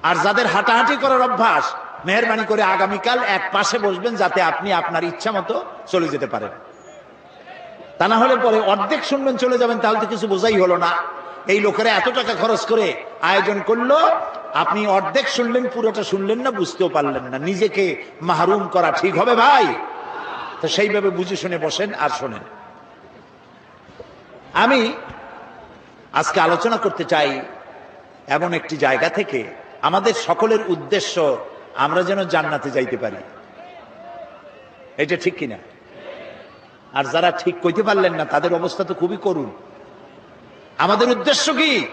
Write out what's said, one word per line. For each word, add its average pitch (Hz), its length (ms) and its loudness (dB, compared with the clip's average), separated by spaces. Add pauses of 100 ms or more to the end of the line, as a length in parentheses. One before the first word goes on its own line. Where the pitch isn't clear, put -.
আর 170 220 4
যাদের 208 220 2
হাঁটাহাঁটি 226 500 2
করার 254 260 2
অভ্যাস, 226 520 2 (300)
মেহেরবানি 214 400 0
করে 214 180 2
আগামীকাল 196 600 2
এক 190 200 0 (100)
পাশে 233 260 0
বসবেন, 202 380 -2
যাতে 190 260 2
আপনি 170 300 0
আপনার 170 320 0
ইচ্ছা 170 280 -4
মতো 208 320 -4 (220)
চলে 170 220 0
যেতে 139 180 -4
পারেন। 104 240 -6 (1500)
তা 180 100 2
না 226 80 4
হলে 254 200 4
পরে 226 240 4
অর্ধেক 208 440 0
শুনবেন, 269 320 0
চলে 254 220 2
যাবেন, 233 200 2
তাহলে 214 220 2
তো 220 60 0
কিছু 214 220 -4
বোঝাই 196 320 2
হলো 180 160 4
না। 170 200 0 (500)
এই 208 140 4
লোকেরা 214 300 2
এত 196 180 2
টাকা 240 260 -2
খরচ 208 320 0
করে 214 280 2 (280)
আয়োজন 196 440 2
করলো, 247 320 4 (560)
আপনি 175 320 0
অর্ধেক 190 420 2
শুনলেন, 247 460 0
পুরোটা 220 280 0
শুনলেন 196 360 -2
না, 262 120 0
বুঝতেও 185 380 -2
পারলেন 139 340 0
না। 127 160 -8
নিজেকে 185 580 0 (260)
মাহরুম 175 460 2
করা 170 240 4
ঠিক 175 260 0
হবে, 233 160 4
ভাই? 233 400 6 (880)
তো 160 80 -2
সেইভাবে 202 420 2
বুঝে 180 260 -4
শুনে 180 220 -4
বসেন 156 360 -2
আর 147 160 0
শোনেন। 120 320 -6 (2000)
আমি 240 380 4 (1200)
আজকে 160 280 0
আলোচনা 175 360 2
করতে 190 280 -2
চাই 143 380 2 (880)
এমন 170 260 0
একটি 160 220 -4
জায়গা 135 320 2
থেকে, 139 360 -2 (380)
আমাদের 196 320 2
সকলের 214 440 2 (100)
উদ্দেশ্য 156 680 0 (400)
আমরা 156 260 2
যেন 190 220 0
জান্নাতে 156 460 0
যাইতে 123 260 -2
পারি। 104 200 -6 (1800)
এটা 156 180 0
ঠিক 180 200 -2
কিনা? 117 200 -8 (1400)
আর 135 100 0
যারা 165 260 2
ঠিক 175 320 -2
কইতে 175 200 0
পারলেন 190 320 2
না, 156 100 -2
তাদের 160 300 0
অবস্থা 175 300 -2
তো 175 100 -6
খুবই 180 220 -2
করুণ। 156 340 -2 (1300)
আমাদের 208 300 4
উদ্দেশ্য 277 460 2
কি? 254 380 2